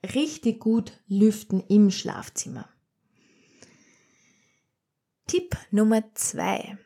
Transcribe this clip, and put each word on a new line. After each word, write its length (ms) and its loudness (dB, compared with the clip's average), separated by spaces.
richtig 460 -2
gut 480 -2
lüften 600 2
im 220 8
Schlafzimmer. 760 -10
Tipp 300 -4
Nummer 320 2
zwei. 720 -6